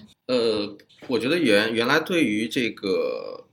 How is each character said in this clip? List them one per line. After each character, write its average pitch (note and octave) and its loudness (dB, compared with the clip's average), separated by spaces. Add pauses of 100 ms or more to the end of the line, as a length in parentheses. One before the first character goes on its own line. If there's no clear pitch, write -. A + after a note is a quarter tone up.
(280)
呃， A#2 0 (320)
我 B2 0
觉 A#2 -2
得 E3 2
原-， A2+ 4
原 A#2 0
来 D3 4
对 E3 0
于 A2 0
这 A#2 -2
个 B1 -4